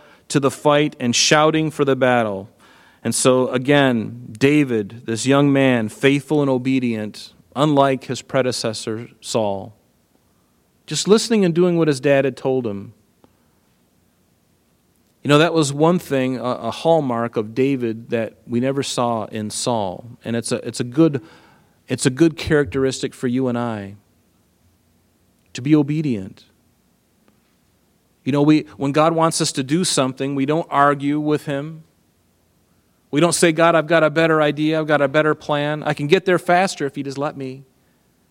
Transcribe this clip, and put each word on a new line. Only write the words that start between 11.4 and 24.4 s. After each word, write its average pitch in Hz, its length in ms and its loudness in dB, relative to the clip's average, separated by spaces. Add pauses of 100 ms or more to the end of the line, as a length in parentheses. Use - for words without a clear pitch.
and 170 100 2
doing 175 240 2
what 160 80 2
his 139 140 0
dad 139 240 2
had 131 120 -4
told 131 300 -2
him. 104 260 -8 (2250)
You 127 60 -4
know, 147 100 6
that 165 160 4
was 151 180 0
one 160 280 2
thing, 131 380 -2
a, 113 40 -8
a 117 300 -4
hallmark 127 640 0
of 110 180 -4
David 123 560 -2
that 113 240 -4 (140)
we 117 100 -2
never 135 240 -2
saw 117 440 -4
in 107 240 -8
Saul. 117 760 -6
And 113 100 -6
it's 117 160 -6
a, 123 60 -2 (100)
it's 120 140 -10
a 120 40 -4
good, 139 380 2 (640)
it's - 180 -6
a 143 60 4
good 160 260 2
characteristic 135 800 -2
for - 140 -6
you 127 180 -2
and 123 100 -2
I, 107 380 -6 (1600)